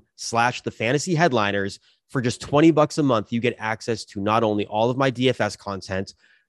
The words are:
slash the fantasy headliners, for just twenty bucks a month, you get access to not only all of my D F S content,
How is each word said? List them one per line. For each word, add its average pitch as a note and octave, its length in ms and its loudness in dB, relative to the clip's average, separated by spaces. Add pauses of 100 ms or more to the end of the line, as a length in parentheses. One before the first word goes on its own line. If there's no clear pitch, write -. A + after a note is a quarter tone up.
(160)
slash A#2+ 460 -2
the A2+ 100 -6
fantasy C#3 440 -2
headliners, G2+ 640 0 (280)
for C3+ 140 -4
just A#2 180 -2
twenty D3+ 300 4
bucks D3+ 300 2
a D#3 40 2
month, A#2 300 0
you A#2 60 0
get A#2 180 0
access A2 480 -6
to - 160 -10
not A2 220 2
only G#2 240 0
all A2 220 0
of B2+ 80 -2
my C3+ 120 2
D B2+ 180 0
F A#2+ 140 0
S G#2 140 -2
content, G2 580 -8 (360)